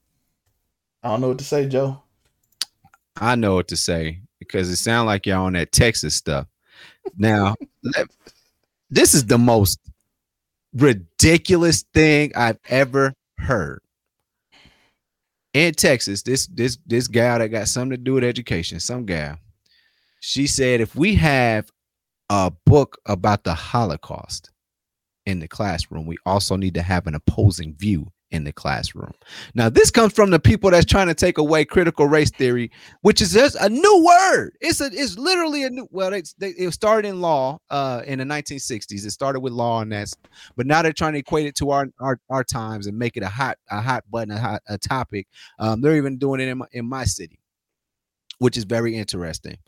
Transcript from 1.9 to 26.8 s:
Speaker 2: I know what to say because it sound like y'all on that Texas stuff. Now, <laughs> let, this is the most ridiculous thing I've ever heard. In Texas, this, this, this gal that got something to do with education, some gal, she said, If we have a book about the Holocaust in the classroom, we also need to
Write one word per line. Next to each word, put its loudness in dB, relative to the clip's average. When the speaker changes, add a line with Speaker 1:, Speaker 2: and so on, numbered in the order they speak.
Speaker 2:
I 4
know 2
what 0
to -6
say -4
because -4
it -2
sound 0
like 0
y'all 0
on -2
that -2
Texas 2
stuff. -4
Now, 2
<laughs> -20
let, -4
this 4
is 4
the 4
most 4
ridiculous 2
thing 4
I've 0
ever 2
heard. -4
In 4
Texas, 0
this, -2
this, -4
this -2
gal 0
that -2
got -6
something -4
to -8
do -4
with 0
education, -6
some -8
gal, -6
she -4
said, 0
If -6
we 2
have 2
a 0
book 4
about 0
the -2
Holocaust -6
in -4
the -12
classroom, -6
we -10
also 0
need -4
to -4